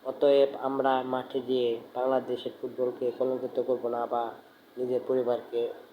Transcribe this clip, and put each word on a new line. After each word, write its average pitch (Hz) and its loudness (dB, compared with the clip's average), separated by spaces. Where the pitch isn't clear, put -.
অতএব 139 6
আমরা 131 2
মাঠে 127 -2
গিয়ে 123 0
বাংলাদেশের 123 -2
ফুটবলকে 123 -4
কলঙ্কিত 127 -2
করব 123 0
না 120 -2
বা 117 -2
নিজের 123 -2
পরিবারকে 120 0